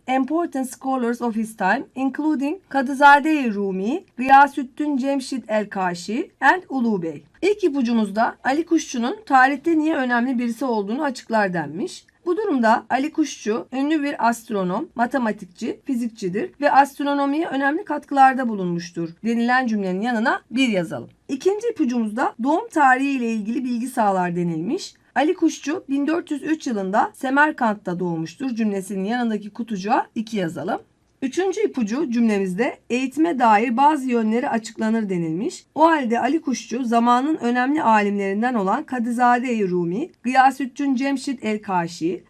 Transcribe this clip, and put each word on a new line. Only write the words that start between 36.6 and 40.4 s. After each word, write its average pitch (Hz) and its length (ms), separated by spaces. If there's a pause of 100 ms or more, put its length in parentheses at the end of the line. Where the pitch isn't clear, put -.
zamanın 240 520
önemli 247 460
alimlerinden 208 720
olan 214 280
Kadızade-i 240 880
Rumi, 180 400 (120)
Gıyasüddin 262 720